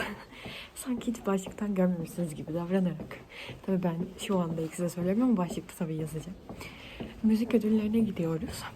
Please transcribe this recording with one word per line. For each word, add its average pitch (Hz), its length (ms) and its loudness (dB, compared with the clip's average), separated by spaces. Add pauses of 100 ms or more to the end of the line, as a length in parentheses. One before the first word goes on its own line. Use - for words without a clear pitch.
(360)
<laughs> - 400 -12
Sanki 247 320 -4
hiç 226 180 -2
başlıktan 196 500 0
görmemişsiniz 170 600 2
gibi - 180 -6
davranarak. 175 680 0 (460)
Tabii 185 180 2
ben 165 120 2 (220)
şu 190 220 0
anda 165 220 0
ilk 160 120 -4
size 175 160 0
söylemiyorum 185 340 2
ama 240 140 6
başlıkta - 400 -2
tabii 160 180 -2
yazacağım. 156 420 -6 (840)
Müzik 220 320 6
ödüllerine 214 440 4
gidiyoruz 170 640 0 (120)